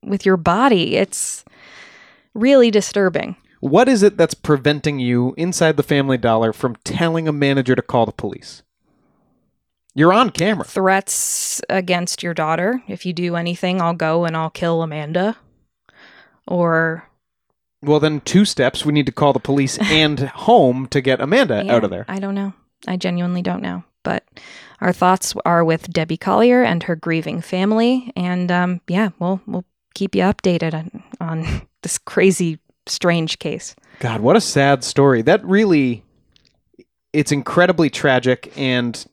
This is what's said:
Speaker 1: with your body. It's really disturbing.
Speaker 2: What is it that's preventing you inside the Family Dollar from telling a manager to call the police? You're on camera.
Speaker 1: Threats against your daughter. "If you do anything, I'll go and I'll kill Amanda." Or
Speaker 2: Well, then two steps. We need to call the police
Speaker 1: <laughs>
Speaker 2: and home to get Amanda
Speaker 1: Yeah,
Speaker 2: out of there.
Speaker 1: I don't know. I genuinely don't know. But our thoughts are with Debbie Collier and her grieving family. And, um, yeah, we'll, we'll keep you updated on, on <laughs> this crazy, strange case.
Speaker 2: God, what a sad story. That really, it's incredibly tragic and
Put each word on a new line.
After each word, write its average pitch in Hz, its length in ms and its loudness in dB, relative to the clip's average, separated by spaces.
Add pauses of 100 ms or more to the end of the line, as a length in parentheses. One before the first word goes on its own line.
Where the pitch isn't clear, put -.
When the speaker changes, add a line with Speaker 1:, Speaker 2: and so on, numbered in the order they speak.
Speaker 1:
with 202 240 -2
your 190 100 4
body. 185 600 2
It's - 460 -4 (920)
really 247 340 6
disturbing. 196 680 0 (220)
Speaker 2:
What 196 300 4
is 220 140 4
it 202 140 4
that's 165 180 2
preventing 147 640 0
you 123 360 0
inside 165 420 0
the 143 60 2
Family 135 360 0
Dollar 113 340 2
from 120 300 -4
telling 165 440 -2
a 156 60 0
manager 139 420 0
to - 60 -4
call 117 240 0
the 107 60 -6
police? - 500 -12 (1300)
You're 165 180 6
on 233 160 4
camera. 190 340 -2
Speaker 1:
Threats - 1040 -2
against 180 560 -4
your 170 120 -6
daughter. 170 520 -2
"If 196 200 -12
you 180 40 -6
do 175 240 -4
anything, 175 460 -4
I'll 170 140 0
go 160 280 0
and 165 140 -4
I'll 160 140 -4
kill 170 320 -2
Amanda." 160 520 -4 (1120)
Or 165 640 0 (720)
Speaker 2:
Well, 147 180 2
then 151 220 0
two 202 240 4
steps. - 400 -2
We 151 80 0
need 147 140 2
to - 40 -4
call 143 220 2
the 127 60 0
police 135 380 -2
Speaker 1:
<laughs> - 40 -2
Speaker 2:
and 156 380 2
home 131 680 2
to 143 140 0
get 131 200 0
Amanda 147 440 0
Speaker 1:
Yeah, 120 100 2
Speaker 2:
out 113 80 4
of 101 60 0
there. 95 180 -8
Speaker 1:
I 196 120 -8
don't 196 160 -6
know. 196 180 -6 (340)
I 185 100 -4
genuinely 180 440 -4
don't 180 200 -6
know. 180 220 -10 (200)
But - 200 -4 (560)
our 180 140 0
thoughts 185 400 0 (120)
are 170 180 2
with 165 280 -2
Debbie 160 260 -2
Collier 247 460 4
and 175 200 0
her 170 120 -4
grieving 160 460 -4
family. 226 720 0
And, 180 360 -2
um, 180 360 0
yeah, 196 220 0 (100)
we'll, 185 260 -2
we'll 180 200 -6 (280)
keep - 220 -4
you 190 60 2
updated 175 520 0
on, 160 300 -12 (160)
on 160 520 -6
<laughs> - 100 -20
this - 160 -8
crazy, 175 640 0 (260)
strange 170 540 -2
case. - 360 -10 (240)
Speaker 2:
God, 113 220 -4
what 143 160 4
a 226 40 2
sad 139 420 2
story. 135 380 2
That 156 220 2
really, 165 600 2 (1080)
it's 147 200 0
incredibly 165 580 2
tragic 127 680 0
and 123 580 -4